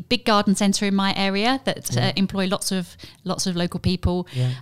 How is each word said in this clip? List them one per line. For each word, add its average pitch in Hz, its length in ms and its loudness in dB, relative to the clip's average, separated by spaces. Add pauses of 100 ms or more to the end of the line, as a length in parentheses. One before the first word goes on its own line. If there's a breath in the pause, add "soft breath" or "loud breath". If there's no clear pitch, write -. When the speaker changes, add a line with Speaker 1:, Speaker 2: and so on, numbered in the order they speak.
Speaker 1:
big 247 160 0
garden 202 280 4
centre 196 320 2
in 202 80 0
my 196 220 2
area 202 480 0
that, - 300 -4
Speaker 2:
Yeah. - 160 2
Speaker 1:
uh, - 80 -2
employ 190 300 0
lots - 260 -4
of, 185 240 -4 (260 loud breath)
lots - 240 -4
of 180 80 -2
local 175 240 -2
people. 180 540 0
Speaker 2:
Yeah. 127 160 0 (120 loud breath)